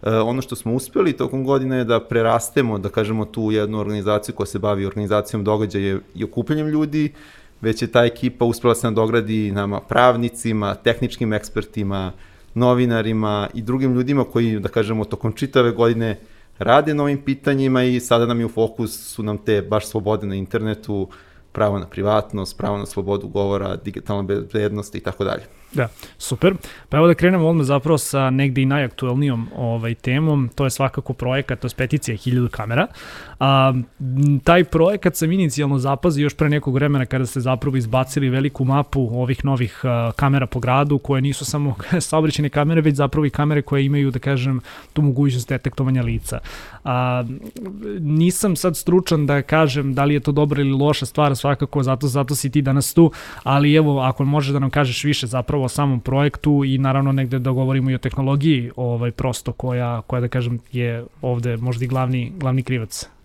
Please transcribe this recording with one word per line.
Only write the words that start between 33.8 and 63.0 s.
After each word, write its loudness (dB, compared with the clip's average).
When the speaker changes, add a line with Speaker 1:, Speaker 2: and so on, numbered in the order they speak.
Speaker 2:
m, 2
taj 6
projekat 2
sam -2
inicijalno 0
zapazio 0
još 0
pre 0
nekog 0
vremena 2
kada -2
ste -4
zapravo -2
izbacili 0
veliku 0
mapu 0
ovih -2
novih, -2
a, 0
kamera 2
po -6
gradu, 2
koje 0
nisu -2
samo -2
<laughs> 2
saobraćajne 0
kamere, 2
već 4
zapravo 0
i 2
kamere 0
koje 0
imaju, 2
da -4
kažem, 0
tu 2
mogućnost 2
detektovanja 0
lica. -4
A, 0
nisam 2
sad -2
stručan 2
da 2
kažem 2
da 2
li 4
je 2
to 0
dobra 2
ili 2
loša 2
stvar, 2
svakako 0
zato, 0
zato 0
si -2
ti 2
danas 2
tu, 8
ali 4
evo, 4
ako 0
možeš 2
da 0
nam 0
kažeš 0
više 0
zapravo -2
o -2
samom 2
projektu 2
i 2
naravno 2
negde 0
da -2
govorimo 2
i 2
o -4
tehnologiji, 0
ovaj, -2
prosto -4
koja, -4
koja, -4
da -2
kažem, -2
je -4
ovde -2
možda -2
i -4
glavni, -2
glavni 0
krivac. -6